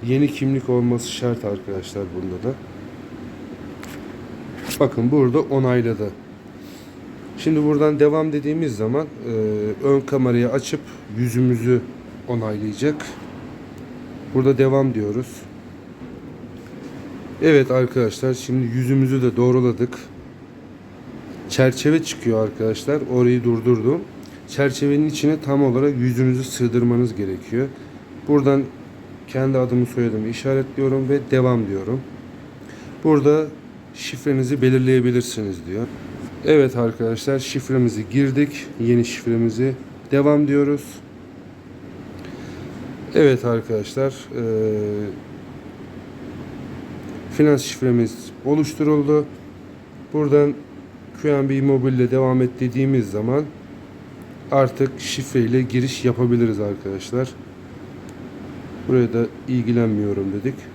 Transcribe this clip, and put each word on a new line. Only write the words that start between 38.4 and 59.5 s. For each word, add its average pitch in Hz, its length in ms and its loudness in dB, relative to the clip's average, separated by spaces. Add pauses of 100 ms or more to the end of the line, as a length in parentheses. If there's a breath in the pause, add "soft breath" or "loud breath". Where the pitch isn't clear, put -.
Yeni 117 260 4
şifremizi 117 680 0 (380)
"Devam." 147 360 6
diyoruz. 143 360 2 (2250 loud breath)
Evet 135 300 6
arkadaşlar, 117 680 -2 (220)
e, 120 80 -4 (3000)
finans 147 240 6
şifremiz 120 540 0 (300)
oluşturuldu. 151 800 2 (880)
Buradan 147 400 4 (680)
"Q 143 220 2
N 135 60 0
B 135 120 2
Mobile" 135 340 4
ile 123 160 4
devam 131 300 4
et 127 80 4 (100)
dediğimiz 127 520 2
zaman 117 320 0 (1080)
artık 135 480 2
şifreyle 127 640 0
giriş 123 440 0
yapabiliriz 120 540 2
arkadaşlar. 104 720 -4 (1600)
Buraya 120 260 4
da 117 120 2 (220)
"İlgilenmiyorum." 110 840 0